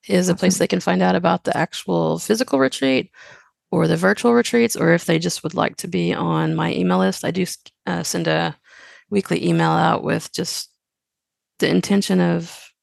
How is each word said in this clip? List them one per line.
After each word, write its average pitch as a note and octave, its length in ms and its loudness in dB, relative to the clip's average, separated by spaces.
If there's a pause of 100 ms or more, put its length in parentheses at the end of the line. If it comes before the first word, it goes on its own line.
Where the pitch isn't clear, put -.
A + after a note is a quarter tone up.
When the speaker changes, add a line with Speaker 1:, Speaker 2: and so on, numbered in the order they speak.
Speaker 1:
is F3+ 220 2
a F3+ 60 2
place F#3 180 2
Speaker 2:
Awesome. - 100 -2
Speaker 1:
they E3+ 40 0
can F#3 120 0
find F#3 220 0
out F#3 140 2
about F3+ 280 0
the - 120 -2
actual E3 600 -2
physical A#3 420 0
retreat C4 520 0 (600)
or E3 180 2
the E3 80 2
virtual G3+ 360 2
retreats, A#3 440 2
or E3+ 160 4
if E3+ 100 2
they E3 160 2
just E3+ 240 -4
would D#3 100 -6
like E3 220 0
to - 140 -10
be F3 240 -2
on D#3+ 420 -2
my D#3+ 180 -2
email F3+ 260 0
list. F#3+ 260 -2
I E3+ 60 -2
do F#3 100 -4
s-, - 160 -6 (280)
uh, F3 180 -6
send E3+ 260 -4
a D#3+ 280 -2 (520)
weekly F#3+ 360 -2
email E3 260 2
out E3+ 340 2
with E3+ 260 -4
just - 380 -8 (880)
the D3 80 2
intention F#3 540 2
of E3+ 500 -4 (120)